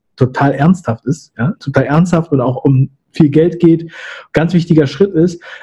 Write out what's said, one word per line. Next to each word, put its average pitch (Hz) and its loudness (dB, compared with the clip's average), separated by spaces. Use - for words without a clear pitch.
total 135 0
ernsthaft 147 -2
ist, - -8
ja? 135 -4
Total 139 -2
ernsthaft 165 0
und 139 0
auch 127 -4
um 131 2
viel 151 2
Geld 165 0
geht, 165 2
ganz 170 0
wichtiger 160 2
Schritt 202 -2
ist. 175 0